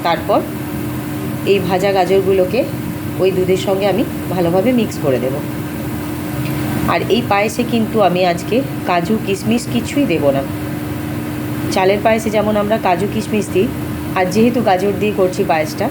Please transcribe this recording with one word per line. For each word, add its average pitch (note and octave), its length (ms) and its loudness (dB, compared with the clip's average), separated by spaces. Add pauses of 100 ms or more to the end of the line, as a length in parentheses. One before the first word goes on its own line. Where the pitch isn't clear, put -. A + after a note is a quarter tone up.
তারপর F3 360 2 (1040)
এই G3 140 4
ভাজা F#3 320 0
গাজরগুলোকে F#3+ 680 2 (600)
ওই F#3 120 4
দুধের F3+ 340 2
সঙ্গে G3 220 0
আমি G3 160 2 (280)
ভালোভাবে F3+ 420 2
মিক্স A3+ 280 0
করে C3 180 2
দেব। C3 160 -2 (1500)
আর E3+ 120 2 (100)
এই A3+ 200 4
পায়েসে G#3 340 0
কিন্তু A3+ 380 0
আমি F3+ 240 4
আজকে F3 320 0 (300)
কাজু F3 260 0 (100)
কিশমিশ G#3+ 480 0
কিছুই C4+ 340 0
দেব D#3+ 260 0
না। C3+ 100 2 (1300)
চালের F#3+ 320 4
পায়েসে A3 260 2
যেমন G#3 280 2
আমরা G#3 200 2
কাজু F#3 300 2
কিশমিশ G#3 460 -2
দিই, F#3 140 2 (480)
আর F#3 160 0
যেহেতু A3+ 300 4
গাজর G3 380 2
দিয়ে G#3+ 140 0
করছি F#3 300 0
পায়েসটা E3 480 0